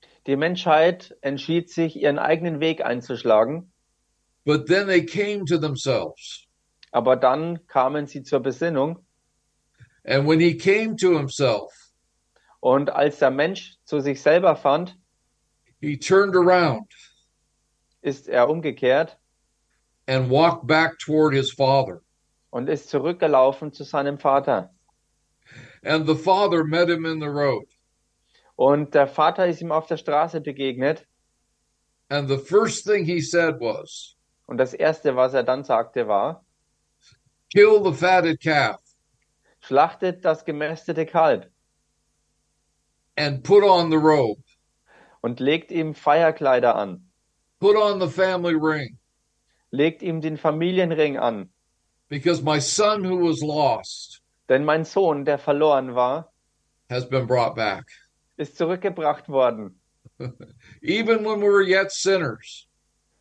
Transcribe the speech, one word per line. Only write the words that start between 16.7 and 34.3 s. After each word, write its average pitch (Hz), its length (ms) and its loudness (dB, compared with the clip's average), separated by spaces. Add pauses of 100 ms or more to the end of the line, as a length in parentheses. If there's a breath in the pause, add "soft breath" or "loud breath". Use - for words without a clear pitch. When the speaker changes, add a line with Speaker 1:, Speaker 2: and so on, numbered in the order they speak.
Speaker 1:
ist 139 260 -8
er 127 200 2
umgekehrt 156 720 -2 (880)
Speaker 2:
and 131 240 -2
walked 156 360 2
back 160 320 2
toward 156 360 0
his 135 180 -2
father. 131 480 0 (500)
Speaker 1:
und 127 180 -6
ist 147 200 -6
zurückgelaufen 147 840 0
zu - 120 -18
seinem 143 340 -4
Vater. 135 520 0 (1160 loud breath)
Speaker 2:
And 156 220 -2
the 156 80 2
father 185 500 2
met 165 240 0
him 165 160 -2
in 160 160 -6
the 151 60 -6
road. 143 400 -2 (920)
Speaker 1:
Und 143 380 2
der 143 140 4
Vater 170 400 0
ist 160 120 -6
ihm 170 120 -10
auf 160 140 -2
der 165 120 -6
Straße 156 420 -4
begegnet. 135 640 -6 (1000)
Speaker 2:
And 143 200 -4
the 135 100 -2
first - 480 0
thing 202 180 0
he 170 160 -2
said 160 400 -2
was, - 560 -10 (300)